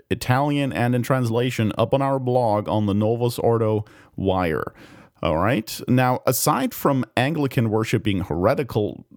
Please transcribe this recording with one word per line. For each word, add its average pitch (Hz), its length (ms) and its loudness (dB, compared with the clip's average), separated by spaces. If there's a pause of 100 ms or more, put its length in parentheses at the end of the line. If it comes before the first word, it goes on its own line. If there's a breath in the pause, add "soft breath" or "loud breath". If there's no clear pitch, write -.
(100)
Italian 143 640 0
and 120 220 0
in 123 80 0
translation, 120 760 0
up 113 160 0
on 139 100 2
our 135 180 -2
blog 123 480 0
on 104 180 0
the 98 80 2
Novus 117 460 0
Ordo 110 440 2 (300 loud breath)
Wire. 90 580 0 (520 loud breath)
All 80 140 2
right. 110 500 -2
Now, 127 360 2
aside 180 480 0
from 135 320 0 (120)
Anglican 135 520 0
worship 110 360 0
being 98 160 0
heretical, 104 840 -2 (100)